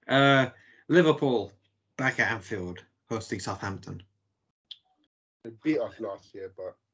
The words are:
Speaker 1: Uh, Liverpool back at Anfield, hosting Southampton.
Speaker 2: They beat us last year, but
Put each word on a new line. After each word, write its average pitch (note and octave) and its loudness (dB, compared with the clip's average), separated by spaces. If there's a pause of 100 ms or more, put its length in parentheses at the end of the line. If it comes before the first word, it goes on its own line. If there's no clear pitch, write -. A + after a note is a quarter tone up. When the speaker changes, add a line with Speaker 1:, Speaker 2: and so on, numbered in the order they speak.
Speaker 1:
Uh, C3+ 6 (420)
Liverpool D3 4 (460)
back C3 -2
at A2+ 2
Anfield, F#2+ -8 (260)
hosting A2 -6
Southampton. F#2+ -8 (1400)
Speaker 2:
They A2+ -12 (120)
beat D#3 0
us G#2 -6
last G2 -10
year, F#2+ -12
but F#2 -12 (180)